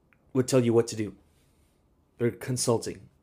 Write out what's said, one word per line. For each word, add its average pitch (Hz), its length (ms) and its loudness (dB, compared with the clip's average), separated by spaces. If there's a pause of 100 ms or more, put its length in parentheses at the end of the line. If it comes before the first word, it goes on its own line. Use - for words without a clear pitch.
(320)
would 127 160 0
tell 131 140 4
you 117 100 2
what 117 160 4
to 107 80 -10
do. 104 180 -6 (1040)
They're 117 120 0
consulting. 110 680 -4 (220)